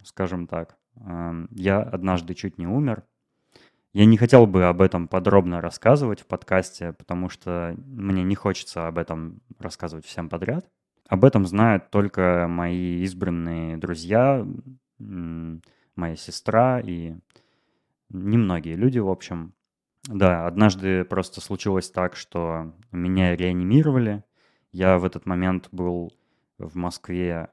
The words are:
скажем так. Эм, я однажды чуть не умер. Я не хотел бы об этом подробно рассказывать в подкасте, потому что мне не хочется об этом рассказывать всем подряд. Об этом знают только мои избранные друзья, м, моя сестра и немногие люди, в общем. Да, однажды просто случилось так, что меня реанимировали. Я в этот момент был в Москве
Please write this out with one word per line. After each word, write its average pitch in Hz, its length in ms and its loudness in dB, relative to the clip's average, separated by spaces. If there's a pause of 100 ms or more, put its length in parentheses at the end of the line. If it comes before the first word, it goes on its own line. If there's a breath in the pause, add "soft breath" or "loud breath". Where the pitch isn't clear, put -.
скажем 90 420 -6
так. 82 300 -10 (200)
Эм, 85 540 -10
я 98 300 0
однажды 92 540 -4
чуть - 240 -10
не 85 80 -6
умер. 117 380 -2 (880 soft breath)
Я 101 100 8
не 110 140 10
хотел 120 280 10
бы 92 200 4
об 87 160 4
этом 90 260 2
подробно 92 540 2
рассказывать 113 580 2
в - 60 -20
подкасте, 90 680 -4
потому 90 380 -8
что 87 480 -8
мне 101 440 -4
не 95 120 0
хочется 92 520 -6
об 85 120 -6
этом 82 420 -8 (180)
рассказывать 80 460 -12
всем 85 240 -10
подряд. 87 400 -6 (400)
Об 98 160 2
этом 107 220 4
знают 101 440 2
только 92 600 0
мои 87 520 -4
избранные 85 760 -6
друзья, 101 680 0 (540)
м, 82 600 -10 (340)
моя 82 200 -6
сестра 120 640 0
и 85 340 -10 (960)
немногие 92 640 0
люди, 123 220 0
в 101 100 -2
общем. 87 460 -8 (520)
Да, 92 400 2
однажды 95 580 2
просто 92 360 -6
случилось 95 500 -4
так, 90 240 -2
что 82 600 -8 (160)
меня 90 440 0
реанимировали. 104 880 2 (480)
Я 92 280 4
в 90 80 -2
этот - 180 -8
момент 92 480 -2
был 87 400 -6 (460)
в 85 180 -14
Москве 87 760 -6